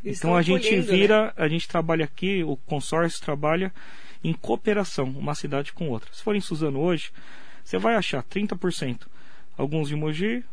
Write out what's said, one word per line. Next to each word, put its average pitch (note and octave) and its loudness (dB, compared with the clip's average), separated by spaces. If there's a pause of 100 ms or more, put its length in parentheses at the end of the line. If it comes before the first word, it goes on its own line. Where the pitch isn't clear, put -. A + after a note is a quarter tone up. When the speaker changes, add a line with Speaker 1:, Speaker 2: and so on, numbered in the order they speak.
Speaker 1:
Eles G#3 -4
Speaker 2:
Então E3 2
Speaker 1:
estão F3 6
Speaker 2:
a F3 6
gente F#3 4
Speaker 1:
acolhendo, G3 4
né? F3+ 6
Speaker 2:
vira, G#3+ 6
a D#3+ 2
gente D#3+ 0
trabalha E3 2
aqui, F#3 0
o D3+ -2
consórcio D#3+ 0
trabalha D#3 0 (520)
em D#3+ 2
cooperação, G#3 0
uma C#3+ -2
cidade C#3+ -2
com E3 -4
outra. A2+ -4
Se - -8
for G#3+ 0
em G3+ 2
Suzano D3+ -2
hoje, E3 0 (500)
você - -2
vai A3+ 4
achar E3 0
trinta G3+ -2
por F3 0
cento, B2 -4 (480)
alguns D3 0
de D3 -2
Mogi, E3 -2 (100)